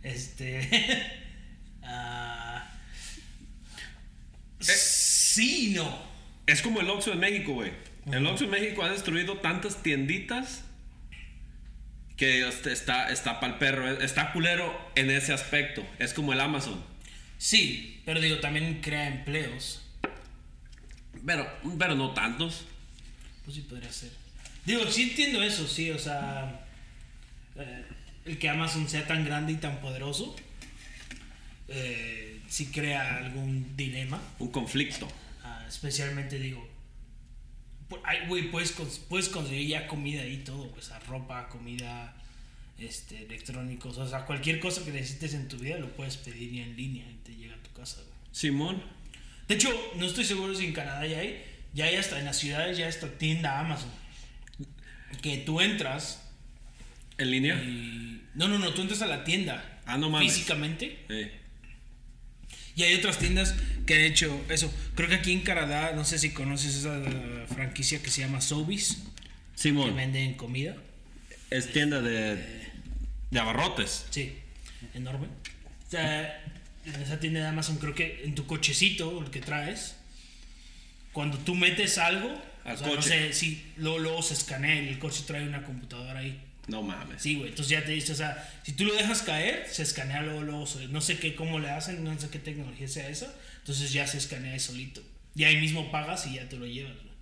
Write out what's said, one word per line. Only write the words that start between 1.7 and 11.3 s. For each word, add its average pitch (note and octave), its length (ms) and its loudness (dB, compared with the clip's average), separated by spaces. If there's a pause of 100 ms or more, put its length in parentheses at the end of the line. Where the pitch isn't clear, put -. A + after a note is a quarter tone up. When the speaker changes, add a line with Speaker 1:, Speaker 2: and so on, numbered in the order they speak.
Speaker 1:
ah, A#2+ 800 -6 (2000)
Speaker 2:
Eh, - 40 2
Speaker 1:
sí, A3 1080 8
no. D3+ 240 0 (460)
Speaker 2:
es D3 160 10
como A3+ 200 2
el F3+ 80 4
Oxxo G3+ 240 2
en F3 60 2
México, G3 340 2
güey. G#2+ 180 0 (400)
El C3+ 120 4
Speaker 1:
Ujú. E3 80 4
Speaker 2:
Oxxo F#3+ 140 2
en G3+ 60 2
México G3+ 320 2
ha E3+ 60 4
destruido F#3+ 480 2
tantas F#3 460 0
tienditas F3+ 800 0 (1500)